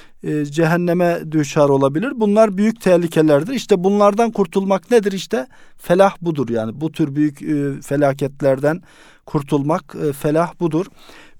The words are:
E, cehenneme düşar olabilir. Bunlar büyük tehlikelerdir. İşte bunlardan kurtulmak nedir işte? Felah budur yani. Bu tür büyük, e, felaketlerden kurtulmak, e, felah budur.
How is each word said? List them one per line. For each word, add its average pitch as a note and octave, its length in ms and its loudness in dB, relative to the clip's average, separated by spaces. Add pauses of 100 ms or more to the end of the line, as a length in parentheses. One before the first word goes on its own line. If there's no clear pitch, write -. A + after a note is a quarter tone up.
(220)
E, D3+ 220 -4
cehenneme E3+ 880 0
düşar D3+ 360 2
olabilir. C#3 480 0
Bunlar G#3+ 400 2
büyük A3 240 0
tehlikelerdir. E3 720 2
İşte A3 320 0
bunlardan G3+ 460 2
kurtulmak G3 600 -2
nedir G#3 220 2
işte? A3 340 -6 (300)
Felah F#3+ 440 2
budur D3 280 -2
yani. A2+ 320 -4
Bu D#3+ 120 -4
tür D3 240 -2
büyük, D3+ 260 -2
e, C#3+ 380 -4
felaketlerden C#3 1000 0 (440)
kurtulmak, D3 720 -4 (120)
e, C#3+ 40 -2
felah D#3 480 -2
budur. E3+ 260 -2 (540)